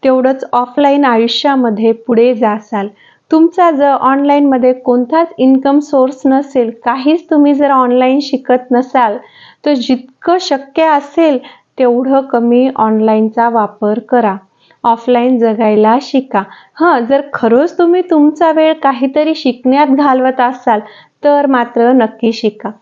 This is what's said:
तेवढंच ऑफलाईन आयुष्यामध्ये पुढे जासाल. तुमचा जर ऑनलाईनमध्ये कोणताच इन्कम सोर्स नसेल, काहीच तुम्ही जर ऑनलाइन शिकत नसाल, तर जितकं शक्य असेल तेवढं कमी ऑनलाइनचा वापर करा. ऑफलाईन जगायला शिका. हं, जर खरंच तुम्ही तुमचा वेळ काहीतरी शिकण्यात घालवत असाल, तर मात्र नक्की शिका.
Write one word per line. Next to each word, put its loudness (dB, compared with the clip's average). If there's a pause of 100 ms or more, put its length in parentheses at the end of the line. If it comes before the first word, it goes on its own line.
तेवढंच 0
ऑफलाईन -2
आयुष्यामध्ये 0
पुढे 0
जासाल. -4 (440)
तुमचा 2
जर 0
ऑनलाईनमध्ये 2
कोणताच 0 (100)
इन्कम 2
सोर्स -2
नसेल, 0 (140)
काहीच -2
तुम्ही 2
जर 0
ऑनलाइन 2
शिकत -2
नसाल, 0 (480)
तर 0
जितकं -4
शक्य -4
असेल 0 (400)
तेवढं 0
कमी 0
ऑनलाइनचा 0
वापर -2
करा. -2 (480)
ऑफलाईन 0
जगायला 2
शिका. -4 (360)
हं, 0
जर 0 (120)
खरंच 0
तुम्ही 2
तुमचा 2
वेळ 2
काहीतरी -2
शिकण्यात 0
घालवत 0
असाल, -2 (440)
तर 2
मात्र 0
नक्की 0
शिका. -6 (120)